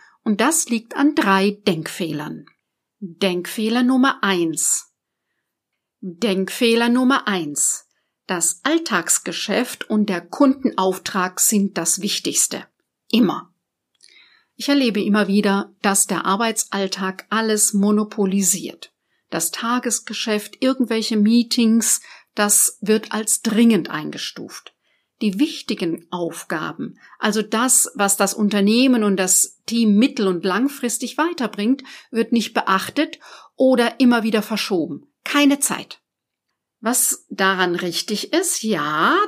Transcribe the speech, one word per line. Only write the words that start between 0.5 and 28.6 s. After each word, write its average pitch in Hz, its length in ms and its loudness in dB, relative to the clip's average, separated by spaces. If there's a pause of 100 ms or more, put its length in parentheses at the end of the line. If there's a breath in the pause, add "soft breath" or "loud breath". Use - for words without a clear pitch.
liegt 233 280 -6
an 294 180 2
drei 202 520 2
Denkfehlern. 156 760 -4 (540)
Denkfehler 196 840 -4
Nummer 262 400 2
eins. 170 720 0 (1120)
Denkfehler 226 880 0
Nummer 254 360 2
eins. 165 600 -4 (400)
Das 175 360 -4
Alltagsgeschäft 226 1300 -2
und 214 180 2
der 175 120 -4
Kundenauftrag 190 1200 0
sind 196 360 2
das 165 240 -2
Wichtigste. - 640 -2 (460)
Immer. 214 420 0 (1000 soft breath)
Ich - 140 -8
erlebe 240 340 2
immer 208 240 2
wieder, 196 560 0
dass 202 240 2
der 180 200 -4
Arbeitsalltag 196 1040 -4
alles 214 440 0
monopolisiert. 202 1160 0 (380)
Das 160 200 -4
Tagesgeschäft, 226 1120 -4
irgendwelche 233 560 0
Meetings, 226 840 2 (340 loud breath)
das - 440 2
wird 220 300 0
als - 320 -4
dringend 220 480 4
eingestuft. - 840 -12 (460)
Die 208 180 0
wichtigen 196 720 -4
Aufgaben, 165 880 -8 (180 loud breath)
also 214 240 0
das, 226 540 0
was - 200 2
das 196 160 0
Unternehmen 214 720 4